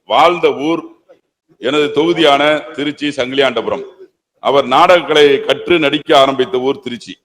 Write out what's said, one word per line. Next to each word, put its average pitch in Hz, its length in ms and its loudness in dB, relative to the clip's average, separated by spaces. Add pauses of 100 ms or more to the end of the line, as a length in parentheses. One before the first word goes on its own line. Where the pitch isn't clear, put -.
வாழ்ந்த 156 480 2
ஊர் 156 320 -4 (720)
எனது 143 340 -2
தொகுதியான 151 680 2
திருச்சி 147 480 -8
சங்கிலியாண்டபுரம். 127 760 -2 (560)
அவர் 131 260 0
நாடகக்கலையை 151 760 4
கற்று 165 380 -2
நடிக்க 147 380 0
ஆரம்பித்த 127 400 2
ஊர் 131 220 -2
திருச்சி. 117 440 -14